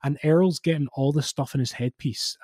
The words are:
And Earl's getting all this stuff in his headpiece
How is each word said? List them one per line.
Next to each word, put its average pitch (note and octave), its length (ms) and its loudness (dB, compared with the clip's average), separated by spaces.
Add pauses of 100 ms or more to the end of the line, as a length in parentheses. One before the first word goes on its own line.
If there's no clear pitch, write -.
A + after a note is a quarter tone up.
And C#3+ 220 -2
Earl's E3 340 4
getting D3+ 360 0
all C3+ 180 2
this D3 160 0
stuff - 260 -6
in C#3 60 2
his B2 120 0
headpiece - 720 -6